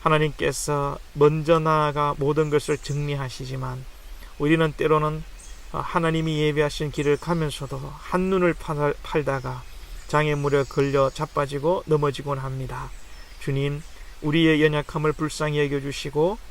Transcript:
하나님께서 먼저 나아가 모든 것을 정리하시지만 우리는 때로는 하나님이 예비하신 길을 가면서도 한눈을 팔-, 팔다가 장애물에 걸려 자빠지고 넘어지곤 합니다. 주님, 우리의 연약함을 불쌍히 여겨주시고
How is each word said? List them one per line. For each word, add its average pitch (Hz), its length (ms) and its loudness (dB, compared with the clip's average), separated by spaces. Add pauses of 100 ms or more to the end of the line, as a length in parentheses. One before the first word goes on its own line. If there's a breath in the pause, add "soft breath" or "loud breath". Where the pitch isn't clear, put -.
하나님께서 147 960 0 (140)
먼저 151 460 6
나아가 151 600 2
모든 147 320 2
것을 147 280 0
정리하시지만 131 1040 -6 (540 loud breath)
우리는 156 340 4
때로는 151 500 2 (480)
하나님이 160 720 0
예비하신 147 500 2
길을 143 280 2
가면서도 147 600 -2
한눈을 180 760 0
팔-, 147 480 -2
팔다가 131 600 -2 (460)
장애물에 143 560 2
걸려 139 440 2
자빠지고 147 800 -2
넘어지곤 143 520 0
합니다. 131 520 -8 (500 loud breath)
주님, 143 420 -2 (400 loud breath)
우리의 156 400 6
연약함을 151 500 2
불쌍히 151 480 -2
여겨주시고 143 800 0 (120)